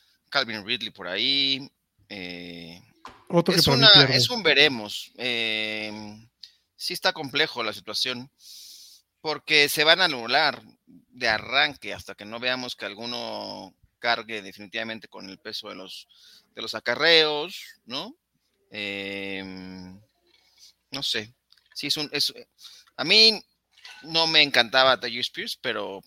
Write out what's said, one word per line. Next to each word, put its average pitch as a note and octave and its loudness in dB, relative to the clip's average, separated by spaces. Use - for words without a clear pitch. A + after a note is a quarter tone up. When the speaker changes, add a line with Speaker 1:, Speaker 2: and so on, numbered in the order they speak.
Speaker 1:
Calvin A2+ -2
Ridley G#2+ -6
por F2+ -12
ahí, C3+ -2
eh, F2 -12
Speaker 2:
Otro E3+ 2
que E3+ 4
Speaker 1:
es - 6
Speaker 2:
para C#3 4
mí C3 4
Speaker 1:
una, G#3+ 10
Speaker 2:
pierde. F3 8
Speaker 1:
es - 2
un A#3+ -6
veremos, C3+ 2
eh, G#2+ -6
sí - -8
está F#3 0
complejo C#3+ -2
la A2 -4
situación, A#2+ -6
porque D3 2
se D3+ 2
van E3+ 6
a F3+ 4
anular B2+ 2
de A#2 -8
arranque A2 0
hasta F2+ -14
que G2+ -18
no A2+ -12
veamos B2+ -6
que A2+ -12
alguno G#2 -10
cargue A2+ -2
definitivamente G#2+ -10
con G2 -16
el F#2+ -16
peso G#2+ -12
de G2 -12
los, F#2+ -16
de - -14
los A2+ -8
acarreos, D3+ 2
¿no? F3 -10
Em, G2 -8
no C3+ -8
sé, A2+ -4
sí - -8
es C#3 -2
un, D3 -8
es, C#3 -2
a - -4
mí G#3+ 6
no D#3+ 0
me D#3 6
encantaba C3 4
Tajay A#2+ -8
Spears, - -8
pero, G2+ -6